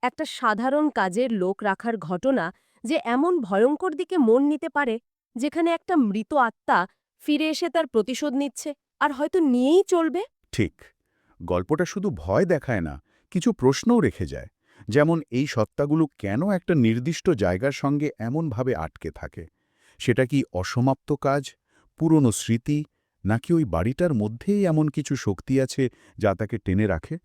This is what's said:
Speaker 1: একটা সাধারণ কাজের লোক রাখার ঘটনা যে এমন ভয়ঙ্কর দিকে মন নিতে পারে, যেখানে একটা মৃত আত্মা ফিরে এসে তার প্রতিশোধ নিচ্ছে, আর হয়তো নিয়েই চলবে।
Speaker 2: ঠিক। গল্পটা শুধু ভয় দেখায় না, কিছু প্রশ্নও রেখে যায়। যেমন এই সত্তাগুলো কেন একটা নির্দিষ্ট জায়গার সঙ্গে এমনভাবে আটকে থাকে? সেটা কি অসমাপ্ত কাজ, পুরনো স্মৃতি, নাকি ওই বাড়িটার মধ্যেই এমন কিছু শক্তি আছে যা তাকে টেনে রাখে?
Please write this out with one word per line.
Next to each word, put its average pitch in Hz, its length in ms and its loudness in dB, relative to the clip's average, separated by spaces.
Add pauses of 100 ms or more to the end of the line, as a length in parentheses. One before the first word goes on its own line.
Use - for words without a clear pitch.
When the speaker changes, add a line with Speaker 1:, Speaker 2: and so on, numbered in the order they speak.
Speaker 1:
একটা 254 220 -4
সাধারণ 262 640 0
কাজের 220 420 0
লোক 190 300 -2
রাখার 220 340 -2
ঘটনা 180 560 -2 (320)
যে 277 200 0
এমন 294 360 0
ভয়ঙ্কর 254 540 0
দিকে 359 240 -4
মন 247 240 6
নিতে 294 260 0
পারে, 254 320 -2 (360)
যেখানে 302 340 0
একটা - 260 -2
মৃত 220 380 0
আত্মা 233 520 0 (320)
ফিরে 302 300 0
এসে 330 200 -2
তার 330 180 0
প্রতিশোধ 254 460 -2
নিচ্ছে, 285 420 -4 (260)
আর 294 120 0
হয়তো 294 280 -2
নিয়েই 277 480 4
চলবে। 330 340 0 (300)
Speaker 2:
ঠিক। 101 200 -2 (680)
গল্পটা 90 420 0
শুধু 190 260 -6
ভয় 95 340 0
দেখায় 135 360 -2
না, 73 220 -8 (280)
কিছু 190 220 0
প্রশ্নও 202 480 2
রেখে 107 260 -2
যায়। 65 200 -10 (420)
যেমন 156 320 2 (100)
এই 131 160 -2
সত্তাগুলো 147 600 0 (120)
কেন 117 320 -2
একটা 185 240 0
নির্দিষ্ট 123 560 2
জায়গার 104 420 0
সঙ্গে 143 460 -2
এমনভাবে 127 560 -4
আটকে 80 360 -8
থাকে? - 360 -16 (520)
সেটা 127 280 2
কি 135 160 0 (100)
অসমাপ্ত 123 600 -2
কাজ, 139 420 -2 (440)
পুরনো 156 340 4
স্মৃতি, 147 520 -2 (400)
নাকি 110 280 0
ওই 165 120 4
বাড়িটার 120 500 0
মধ্যেই 117 520 0
এমন 156 220 2
কিছু 143 280 -4
শক্তি 131 440 -2
আছে 131 280 0 (300)
যা 101 160 2
তাকে 107 240 -6
টেনে 98 280 2
রাখে? 98 380 -4